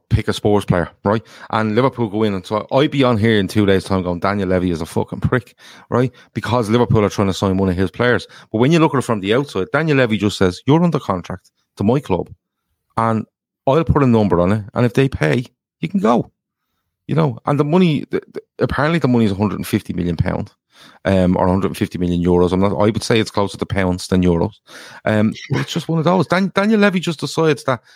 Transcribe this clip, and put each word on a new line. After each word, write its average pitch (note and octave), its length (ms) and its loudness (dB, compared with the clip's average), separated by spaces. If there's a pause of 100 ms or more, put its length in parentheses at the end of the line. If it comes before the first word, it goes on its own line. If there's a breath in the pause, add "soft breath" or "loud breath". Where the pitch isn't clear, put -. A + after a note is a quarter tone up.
pick A2 180 0
a G#2 60 -2
sports G#2 320 0
player, F2 240 0 (160)
right? G#2+ 160 0 (300 loud breath)
And A2 240 -2
Liverpool B2 340 0
go G#2 140 -2
in G#2 100 0
and F#2+ 120 -8
so G#2+ 260 -6
I'd C#3 200 2
be C#3 140 0
on B2 120 2
here A2 220 2
in F#2+ 80 -2
two G#2 180 0
days' G2 200 2
time F#2+ 180 -2
going, F2 160 -4
"Daniel G2 300 -2
Levy F#2 220 0
is D#2+ 100 -4
a E2 40 -6
fucking - 360 -6
prick," - 340 -2 (340 loud breath)
right? A#2+ 220 0 (220 soft breath)
Because A2 360 -2
Liverpool A2 360 2
are G2 40 2
trying G2+ 180 -2
to F#2+ 60 -2
sign G2 220 -2
one F#2+ 140 0
of F2 80 -2
his F#2 140 -2
players. A#2+ 360 0 (240 loud breath)
But A2 60 -4
when B2+ 160 4
you E3+ 60 4
look D#3 140 2
at C#3 40 0
it A#2+ 60 -2
from G#2+ 180 -4
the G2 120 0
outside, A#2+ 380 -2
Daniel D3 280 0
Levy A2 180 2
just G2 200 0
says, F2+ 280 0
"You're D#3 180 4
under D#3 160 0
contract F#2 520 -8 (260)
to G2+ 80 -2
my B2 160 2
club F2 280 -2 (680)
and A2+ 280 0 (400)
I'll D#3 200 2
put D3+ 180 2
a C3 40 4
number G2+ 340 2
on F2+ 100 2
it. G#2+ 220 -2
And B2 120 2
if A#2 100 0
they C3+ 120 2
pay, C3+ 380 -2 (340)
you D#3+ 80 -6
can F#3 140 -2
go." A3 280 2 (800)
You C3+ 80 -2
know, C#3+ 300 0
and D3 120 -2
the D3 60 2
money, D#3+ 460 2
the, - 120 -4 (120)
the, - 80 -10 (180)
apparently D3+ 400 0
the - 80 0
money A#2+ 160 4
is G#2 80 2
a G2 40 -2
hundred F#2+ 240 -2
and - 80 -8
fifty - 260 -4
million F2 240 -2
pound, F2 340 -2 (540 soft breath)
um, F#2 320 2
or F2+ 100 2
a - 20 2
hundred F#2+ 180 0
and D#2 100 -6
fifty - 200 -4
million F2 240 -2
euros. F2 300 4
I'm F#2 80 0
not, G2 140 0
I F2 160 0
would G#2+ 140 -4
say A2+ 180 0
it's G#2 100 -4
closer G2+ 260 -4
to - 80 -4
pounds F#2 420 -2
than F#2 160 2
euros. F2 320 0 (500 loud breath)
Um, G#2+ 280 0 (180)
but C3+ 100 -2
it's C#3 100 -8
just - 160 -6
one E3 120 -2
of D#3 60 -2
those. F3 220 2
Dan-, F#3 260 0
Daniel G#3 280 2
Levy G3 180 2
just E3 220 -6
decides D#3 420 -2
that B2+ 180 -2 (140 soft breath)